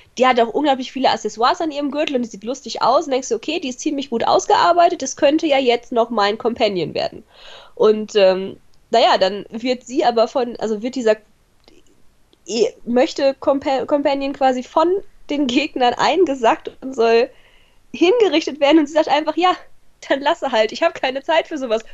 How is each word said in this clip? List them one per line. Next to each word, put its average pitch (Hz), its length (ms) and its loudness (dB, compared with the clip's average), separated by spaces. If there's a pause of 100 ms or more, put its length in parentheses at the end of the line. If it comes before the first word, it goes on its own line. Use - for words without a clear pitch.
(180)
die 247 80 2
hat 254 140 4
auch 233 80 2
unglaublich 262 440 -2
viele 262 180 0
Accessoires 220 520 -2
an 320 100 -4
ihrem 285 200 -6
Gürtel 294 240 -4
und 247 60 0
die 226 80 -8
sieht 196 140 -18
lustig - 380 -8
aus 294 240 2
und 277 60 -4
denkst 262 180 -4
du, 226 60 0
"Okay, 311 240 -6
die 277 100 -8
ist 247 100 -14
ziemlich 277 300 -6
gut 226 160 -2
ausgearbeitet, 349 760 2
das 262 140 -8
könnte 311 300 2
ja 277 120 2
jetzt 240 340 0
noch 233 180 0
mein 208 280 0
Companion 208 560 -2
werden." - 300 -6 (520)
Und, 214 400 0
ähm, 190 420 2 (320)
naja, 247 280 4
dann 190 320 -2
wird 247 340 -4
sie 269 200 -2
aber 226 240 2
von, 247 300 -4
also 214 240 -4
wird 247 140 -6
dieser 220 200 2 (1300)
e-, 214 260 0 (120)
möchte 269 500 0
Compa-, 277 520 -2
Companion 277 460 -2
quasi 262 300 0
von 330 260 0 (420)
den 285 160 0
Gegnern 254 480 0
eingesackt 269 760 0 (100)
und 262 140 -12
soll 226 360 2 (600)
hingerichtet 339 680 2
werden 294 200 6
und 294 60 0
sie 320 80 -14
sagt 311 140 2
einfach, 302 280 0
"Ja, 359 200 2 (520)
dann 285 120 0
lasse 277 320 -2
halt, 220 200 2
ich 240 100 -6
hab 330 120 0
keine 269 280 -4
Zeit 330 260 0
für 320 100 -8
sowas", 226 360 -4